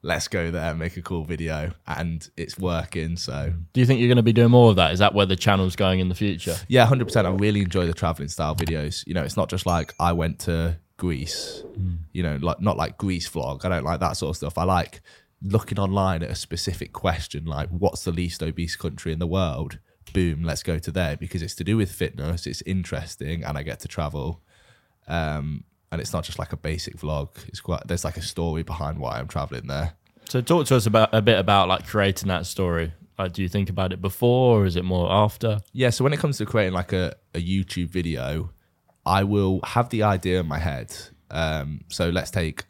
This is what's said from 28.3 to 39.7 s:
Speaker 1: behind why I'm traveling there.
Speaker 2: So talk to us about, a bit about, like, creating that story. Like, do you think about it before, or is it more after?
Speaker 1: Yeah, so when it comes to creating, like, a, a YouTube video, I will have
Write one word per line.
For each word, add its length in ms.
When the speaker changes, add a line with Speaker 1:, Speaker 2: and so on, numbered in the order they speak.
Speaker 1:
behind 360
why 200
I'm 80
traveling 400
there. 260
Speaker 2:
So 120
talk 260
to 80
us 100
about, 280
a 80
bit 180
about, 280
like, 200
creating 420
that 160
story. 480
Like, 140
do 100
you 60
think 200
about 240
it 80
before, 600
or 40
is 100
it 100
more 260
after? 480
Speaker 1:
Yeah, 200
so 120
when 100
it 60
comes 200
to 60
creating, 280
like, 200
a, 220
a 40
YouTube 500
video, 600
I 180
will 420
have 240